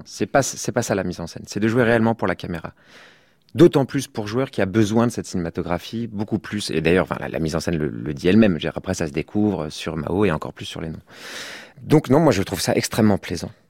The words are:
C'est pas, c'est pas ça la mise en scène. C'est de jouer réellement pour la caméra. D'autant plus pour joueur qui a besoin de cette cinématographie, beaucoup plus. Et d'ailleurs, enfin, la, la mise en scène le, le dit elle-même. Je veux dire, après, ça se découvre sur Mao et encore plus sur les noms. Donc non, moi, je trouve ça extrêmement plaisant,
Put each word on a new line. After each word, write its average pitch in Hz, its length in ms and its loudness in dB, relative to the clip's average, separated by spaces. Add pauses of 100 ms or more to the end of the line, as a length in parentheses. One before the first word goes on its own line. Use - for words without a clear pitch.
C'est - 220 -6
pas, 139 160 2
c'est - 280 -6
pas 117 120 0
ça 113 120 0
la 98 80 0
mise 90 160 -4
en 85 80 -8
scène. 90 220 -14
C'est - 100 -8
de 104 80 2
jouer 117 160 2
réellement 113 320 4
pour 107 140 -2
la 87 80 0
caméra. 82 360 -10 (840)
D'autant 147 280 6
plus 135 220 -4
pour 104 220 -8
joueur 127 240 -4
qui 107 100 -2
a 95 40 2
besoin 110 420 4
de - 20 0
cette 101 160 -8
cinématographie, 87 800 -4
beaucoup 104 320 -4
plus. - 320 -6
Et 80 100 0
d'ailleurs, 85 300 4
enfin, - 80 -4
la, 69 100 -8
la - 120 -6
mise 80 160 -2
en 78 40 -2
scène 85 180 -2
le, 76 100 -2
le 60 260 -6
dit 69 140 0
elle-même. 104 240 6
Je 80 60 -2
veux - 20 -6
dire, 78 160 -4
après, - 180 -4
ça 82 140 -4
se 71 40 -8
découvre 82 580 -2
sur 78 260 -8
Mao 85 280 0
et 95 60 4
encore 71 220 -4
plus - 140 -14
sur - 140 -10
les 82 100 -8
noms. 80 100 -12 (840)
Donc 139 280 4
non, 139 100 8
moi, 156 120 6
je 95 120 2
trouve 92 160 -4
ça - 160 0
extrêmement 107 420 2
plaisant, - 320 -8 (200)